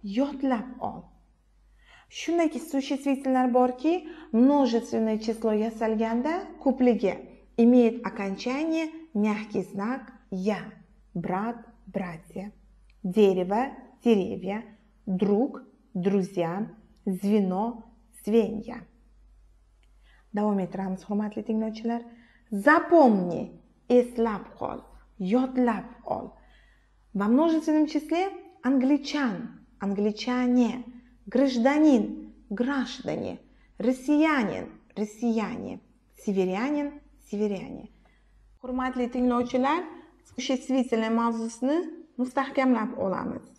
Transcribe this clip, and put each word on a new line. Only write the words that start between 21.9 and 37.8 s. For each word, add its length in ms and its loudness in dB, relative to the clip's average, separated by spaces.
Запомни, 1080 6
eslab 560 2
qol, 240 -8
yodlab 680 0
ol. 280 -6
Во 140 -2
множественном 600 4
числе 440 -2
англичан, 1000 0
англичане, 1040 0
гражданин, 1040 4
граждане, 880 -4
россиянин, 880 0
россияне, 840 -4
северянин, 840 -2
северяне. 600 -6